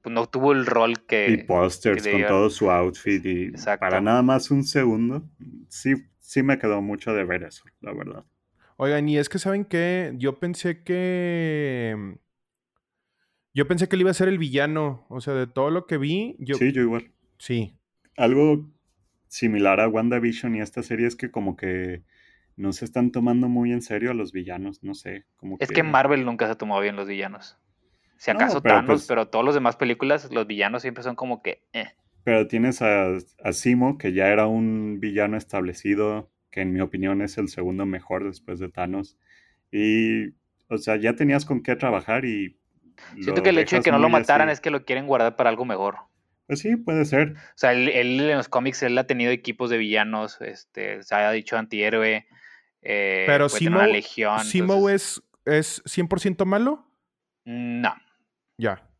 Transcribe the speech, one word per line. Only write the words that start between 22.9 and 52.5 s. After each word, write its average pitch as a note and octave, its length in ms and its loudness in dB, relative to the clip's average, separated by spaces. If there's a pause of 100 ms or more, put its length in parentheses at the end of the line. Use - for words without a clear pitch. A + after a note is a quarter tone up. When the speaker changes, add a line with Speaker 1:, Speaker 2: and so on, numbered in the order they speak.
Speaker 2:
tomando B2 380 0
muy A#2+ 220 0
en A#2+ 100 -2
serio A2+ 300 -4
a - 20 -6
los G#2+ 200 -6
villanos, F#2 500 -10
no G2 100 -10
sé, G2 320 -14 (120)
como F#2+ 220 -12
Speaker 1:
Es C3+ 100 -2
Speaker 2:
que - 60 -8
Speaker 1:
que... E3 80 2
Marvel C#3 420 2
nunca A#2 200 -2
se A2 60 -4
ha A2 60 -6
tomado G#2 240 -2
bien G2+ 160 -2
los G2 100 -8
villanos. G2 500 -10 (600)
Si - 140 -4
Speaker 2:
No, - 60 2
Speaker 1:
acaso G3+ 240 2
Speaker 2:
pero A2 140 6
Speaker 1:
Thanos, A2+ 120 4
Speaker 2:
pues G#2+ 200 2
Speaker 1:
pero A2+ 220 0
todas A2+ 160 2
las C#3+ 100 4
demás B2 220 2
películas, C#3 540 0
los A2+ 140 -2
villanos G#2 380 -2
siempre B2 200 -8
son B2 120 -6
como B2 260 -6
que... - 220 -8 (100)
Eh. A2+ 140 -6 (360)
Speaker 2:
Pero A2 240 4
tienes A#2 360 0
a, G2 320 2 (280)
a F#2 100 -2
Simo, B2 440 2
que G2 160 -4
ya F#2+ 140 4
era G#2 180 6
un A2 540 -2
villano G#2 380 -2
establecido, G2+ 920 -2 (220)
que G2 100 -6
en F#2 120 -2
mi F#2 80 0
opinión F#2+ 420 -2
es G2+ 160 -8
el G2+ 80 -4
segundo F#2 400 -4
mejor F#2 380 -6
después F#2 340 -12
de F#2 100 -10
Thanos. F#2 480 -8 (540)
Y, A2 560 2 (400)
o A#2 100 -4
sea, A2 200 -2
ya A2+ 180 0
tenías C#3+ 300 2
con B2 180 -2
qué B2 140 0
trabajar A#2 480 0
y G2+ 320 -6 (560)
Speaker 1:
Siento F#3+ 240 -2
Speaker 2:
lo F#3 60 2
Speaker 1:
que F#3+ 60 6
el F3 80 6
hecho D#3+ 200 2
de - 20 4
Speaker 2:
dejas F3 60 0
Speaker 1:
que E3+ 60 6
no D3 60 6
lo D#3 120 8
Speaker 2:
muy D#3+ 100 6
Speaker 1:
mataran D3 300 4
Speaker 2:
así. D3+ 60 0
Speaker 1:
es C#3+ 60 -18
que D#3+ 80 -2
lo C#3+ 160 -2
quieren C3 220 -2
guardar A#2 280 2
para A#2+ 140 4
algo A2+ 160 -2
mejor. G2 300 -2 (500)
Speaker 2:
Pues C#3+ 140 -4
sí, A3 160 0
puede D#3+ 300 0
ser. D3+ 320 2
Speaker 1:
O - 0 - (180)
sea, B2+ 160 4
él, B2 180 2
él B2+ 300 0 (100)
en D3 80 2
los B2+ 120 -4
cómics, C3 340 -2
él B2 160 2
ha C3 80 -2
tenido B2 240 0
equipos B2 400 -4
de A#2 60 2
villanos, G#2+ 640 -2
este, G2+ 600 -12
se G2+ 140 -6
ha G#2 160 2
dicho A2 260 -4
antihéroe, A2 720 0 (560)